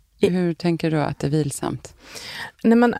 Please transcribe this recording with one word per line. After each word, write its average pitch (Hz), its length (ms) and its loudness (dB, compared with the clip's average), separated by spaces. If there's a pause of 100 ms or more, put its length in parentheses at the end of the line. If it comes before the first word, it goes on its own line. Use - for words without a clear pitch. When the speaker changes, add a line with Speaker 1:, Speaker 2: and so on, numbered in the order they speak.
(200)
Speaker 1:
Hur 180 340 2
tänker 165 360 -2
du 156 100 0
att 143 180 -2
det - 80 -4
är 139 40 -4
vilsamt? 143 640 -4 (720)
Speaker 2:
När 226 120 6
man 240 240 4